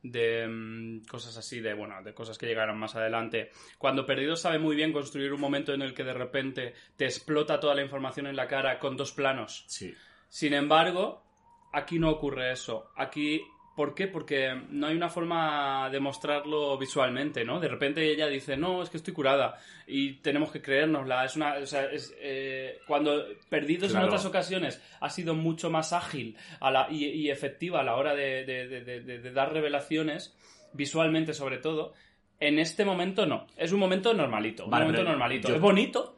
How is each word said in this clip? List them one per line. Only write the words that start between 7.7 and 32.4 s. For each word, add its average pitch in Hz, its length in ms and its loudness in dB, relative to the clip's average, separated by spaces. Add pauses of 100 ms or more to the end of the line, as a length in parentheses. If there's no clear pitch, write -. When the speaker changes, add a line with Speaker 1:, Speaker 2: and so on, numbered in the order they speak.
Speaker 1:
la 139 80 2
información 139 460 -6
en 139 80 -6
la 127 120 -2
cara 135 300 0
con 135 180 -4
dos 135 160 -4
planos. 131 540 -2
Speaker 2:
Sí. - 260 -12 (380)
Speaker 1:
Sin 147 240 0
embargo, 165 720 4 (480)
aquí 147 260 -2
no 160 100 6
ocurre 135 440 0
eso. 117 440 -8
Aquí, 147 460 -2 (320)
¿por 147 200 -2
qué? 190 120 -2
Porque 139 520 -2 (120)
no 143 160 -2
hay 160 100 0
una 170 140 0
forma 147 800 0
de 135 100 -2
mostrarlo 147 800 0
visualmente, 131 680 0
¿no? 131 160 -2
De 165 80 0
repente 143 420 2
ella 151 180 2
dice, 139 280 -2
"No, 180 260 0
es 170 60 -6
que - 80 -10
estoy 160 160 -6
curada", 135 460 4 (280)
y 139 360 -2
tenemos 147 280 2
que 143 120 -8
creérnosla. 135 640 2
Es 131 100 -6
una, 147 200 0
o 139 100 -4
sea, 139 180 0
es, 139 340 -6
eh, 135 680 -6
cuando 147 360 4 (280)
Perdidos 165 400 0
en - 60 2
Speaker 2:
Claro. 185 100 6
Speaker 1:
otras 202 180 2
ocasiones 180 560 -2 (200)
ha 147 100 -2
sido 165 240 -2
mucho 165 360 0
más 160 220 0
ágil 135 460 -4 (220)
a 135 100 4
la, 131 200 4
y, 147 140 -2
y 147 260 -2
efectiva 151 500 -2
a 131 40 0
la 117 120 2
hora 143 180 2
de, 135 320 -2
de, 127 200 -6
de, 127 160 -10
de, 123 200 -10
de, 123 160 -10
de 127 140 -12
dar 135 200 2
revelaciones, 151 840 0 (380)
visualmente 160 640 2
sobre 131 240 -4
todo, 151 340 -4 (480)